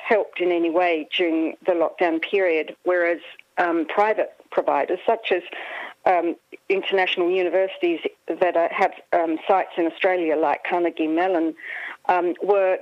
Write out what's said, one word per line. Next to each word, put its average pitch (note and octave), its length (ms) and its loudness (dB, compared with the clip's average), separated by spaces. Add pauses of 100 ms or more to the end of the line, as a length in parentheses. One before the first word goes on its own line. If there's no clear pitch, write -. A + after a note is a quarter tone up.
helped - 360 0
in F3+ 120 2
any E3+ 180 2
way E3 460 0
during E3 400 0 (100)
the F3+ 80 2
lockdown E3 480 0
period, F3 640 0
whereas, F3 360 2 (380)
um, E3+ 280 0
private G#3 480 0 (180)
providers, D#3 540 0
such A3+ 260 0
as, - 120 -2 (600)
um, E3+ 300 2 (320)
international F#3 640 0
universities F3+ 720 0 (280)
that F3 300 0
are, E3 120 2
have, F3+ 240 0 (200)
um, E3 240 2 (100)
sites F#3+ 300 2
in E3+ 80 2
Australia, E3 500 0
like D3+ 280 0
Carnegie E3 440 0
Mellon, E3 480 0 (520)
um, F3 340 2
were F#3+ 400 2